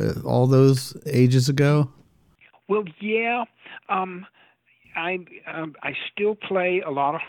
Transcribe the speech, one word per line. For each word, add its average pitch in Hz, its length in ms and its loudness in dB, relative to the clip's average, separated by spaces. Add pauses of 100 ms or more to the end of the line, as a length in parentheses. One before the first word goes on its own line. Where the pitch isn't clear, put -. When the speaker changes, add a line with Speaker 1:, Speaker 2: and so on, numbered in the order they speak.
Speaker 1:
uh, - 280 -2
all 123 200 4
those 135 480 4 (100)
ages 127 420 4
ago? 143 420 2 (760)
Speaker 2:
Well, 208 160 -2 (160)
yeah. 226 440 -2 (440)
Um, 185 380 -6 (680)
I, 180 240 -6 (260)
um, 160 380 -10
I 139 80 -6 (200)
still 208 220 -2
play 185 500 -2
a 160 60 -6
lot 139 240 -2
of 160 140 -8